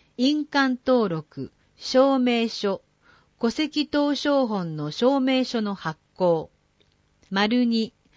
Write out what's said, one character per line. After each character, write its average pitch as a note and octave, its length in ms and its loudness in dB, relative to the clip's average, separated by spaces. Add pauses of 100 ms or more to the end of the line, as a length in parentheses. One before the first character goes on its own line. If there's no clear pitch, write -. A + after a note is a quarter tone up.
(180)
印 C#4+ 280 0
鑑 C4 400 0
登 B3 220 2
録、 D#3 460 -8 (240)
証 C4+ 420 2
明 A#3 300 0
書、 G3 320 -4 (580)
戸 A#3 120 0
籍 D4+ 380 -2
謄 C#4+ 580 0
本 F3+ 280 -4
の D3+ 160 -6
証 C4+ 300 2
明 C4 240 0
書 A#3+ 160 -4
の G#3 140 -4
発 D#3+ 220 -8 (180)
行。 E3 360 0 (800)
丸 G#3+ 320 2
二、 A3+ 300 -2 (240)